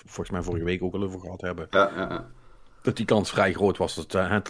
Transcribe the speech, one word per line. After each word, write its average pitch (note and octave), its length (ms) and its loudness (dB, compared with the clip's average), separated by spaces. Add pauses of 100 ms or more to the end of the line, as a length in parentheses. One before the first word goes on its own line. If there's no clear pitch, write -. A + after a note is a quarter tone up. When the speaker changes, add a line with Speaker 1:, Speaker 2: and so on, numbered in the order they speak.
Speaker 1:
volgens - 240 -10
mij F2+ 120 -4
vorige E2+ 240 -4
week F2+ 180 -2
ook F2+ 100 -4
al G2 100 -4
over F#2 160 -6
gehad F2+ 220 -12
hebben. F2 280 -6
Speaker 2:
Ja, G2 260 4
ja, F#2 140 -4
ja. F2 160 -8 (580)
Speaker 1:
Dat - 140 0
die A2 80 -2
kans G#2 240 4
vrij G2 240 4
groot F#2+ 240 2
was F2 180 0
dat, D#2+ 200 -4
eh, F#2 140 2
hè, G2+ 100 4 (100)